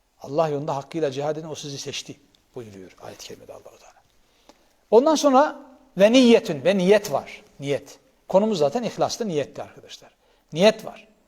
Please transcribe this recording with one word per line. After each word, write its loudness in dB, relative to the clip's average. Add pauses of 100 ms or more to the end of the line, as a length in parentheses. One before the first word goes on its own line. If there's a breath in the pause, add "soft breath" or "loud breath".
(220)
Allah -2
yolunda -6
hakkıyla -6
cihad -6
edin, -14
o -12
sizi -14
seçti -14 (380)
buyuruyor -18
ayet-i -18
kerimede -20
Allah-u -20
Teala. -20 (880 soft breath)
Ondan 6
sonra 2 (420)
ve 6
niyetün, 4
ve 2
niyet 2
var. -8 (160)
Niyet. -6 (300)
Konumuz 2
zaten 0
ihlastı, -4
niyetti -6
arkadaşlar. -20 (420)
Niyet 2
var. -18 (200)